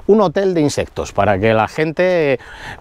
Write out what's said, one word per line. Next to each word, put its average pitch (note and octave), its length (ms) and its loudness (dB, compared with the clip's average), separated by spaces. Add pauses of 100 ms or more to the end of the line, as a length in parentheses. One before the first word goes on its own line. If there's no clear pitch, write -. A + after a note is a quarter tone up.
un G#3+ 140 4
hotel F#3+ 320 0
de E3 80 0
insectos, G2 520 -4
para G2+ 260 2
que A2 160 2
la G#2+ 140 2
gente, D#3+ 680 0 (420)